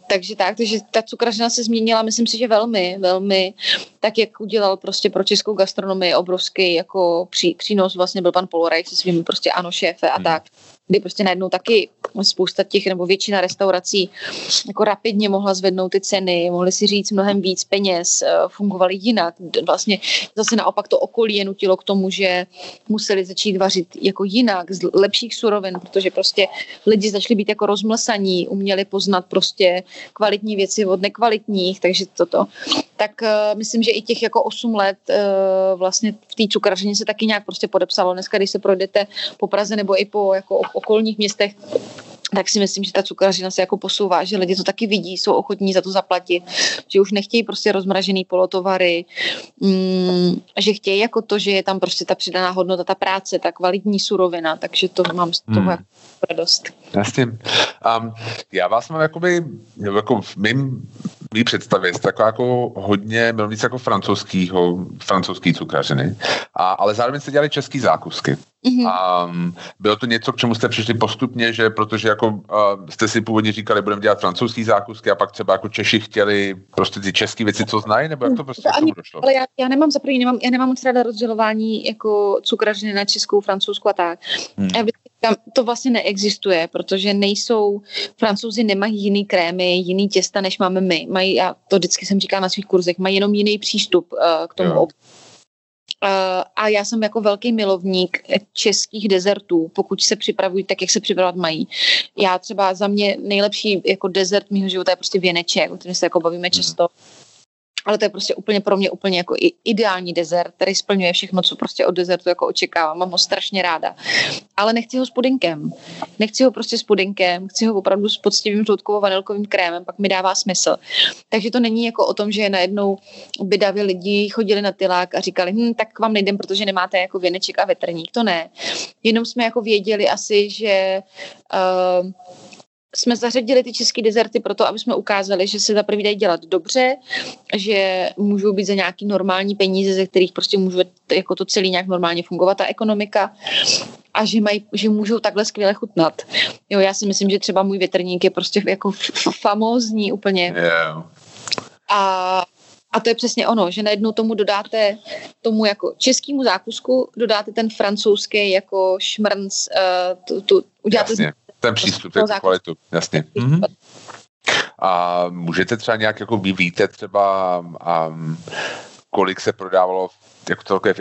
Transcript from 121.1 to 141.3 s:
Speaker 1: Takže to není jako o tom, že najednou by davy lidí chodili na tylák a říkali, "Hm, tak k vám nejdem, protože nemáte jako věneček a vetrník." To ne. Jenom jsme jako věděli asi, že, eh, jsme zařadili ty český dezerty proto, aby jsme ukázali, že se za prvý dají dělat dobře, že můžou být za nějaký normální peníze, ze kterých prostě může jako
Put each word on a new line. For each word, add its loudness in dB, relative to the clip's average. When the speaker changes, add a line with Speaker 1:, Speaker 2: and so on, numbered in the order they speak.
Speaker 1:
Takže 0
to 0
není 0
jako 0
o 0
tom, -2
že 0
najednou 0
by 0
davy 2
lidí 0
chodili 0
na 0
tylák 0
a 0
říkali, -2
"Hm, 2
tak -4
k -18
vám 0
nejdem, 2
protože -4
nemáte 0
jako -2
věneček -2
a 2
vetrník." -2
To 0
ne. -2
Jenom 2
jsme -2
jako 0
věděli 2
asi, 2
že, 0
eh, 2
jsme 2
zařadili 2
ty -10
český -2
dezerty 2
proto, 0
aby -4
jsme -2
ukázali, 0
že -4
se 0
za 2
prvý -2
dají 0
dělat 0
dobře, 0
že 0
můžou 2
být -2
za 0
nějaký -2
normální 0
peníze, 2
ze 2
kterých 2
prostě -2
může 2
jako 0